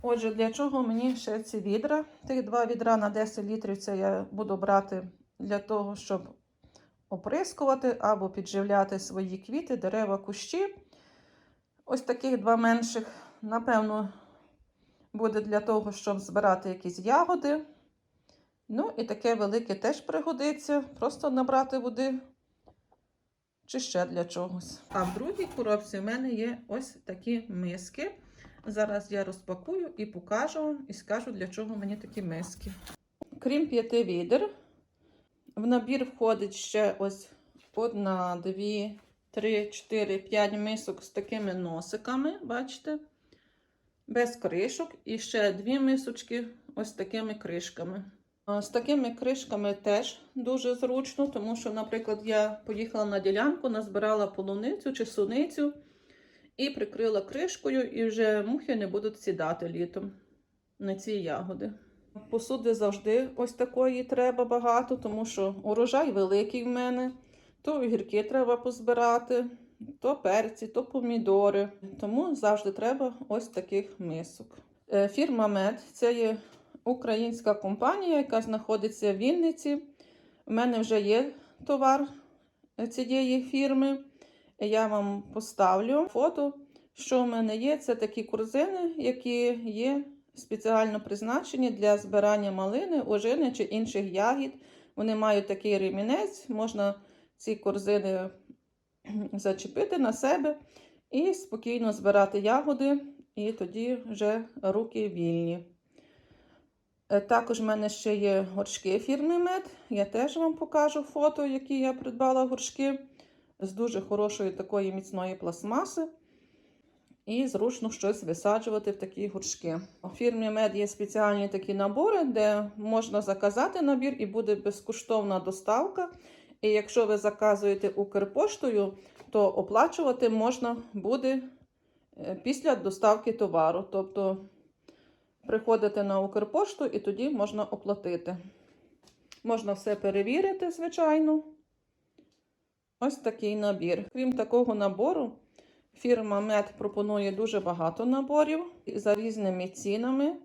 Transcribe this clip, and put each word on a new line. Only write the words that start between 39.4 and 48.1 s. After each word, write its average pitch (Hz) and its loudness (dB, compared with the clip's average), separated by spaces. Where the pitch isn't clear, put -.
чотири, 208 -2
п'ять 208 2
мисок 208 -4
з - -20
такими 202 -4
носиками, 220 -4
бачите, 269 -6
без 233 0
кришок, 202 -4
і 220 -6
ще 208 0
дві 208 -2
мисочки 254 -2
ось 220 -6
такими 214 -6
кришками. 175 -8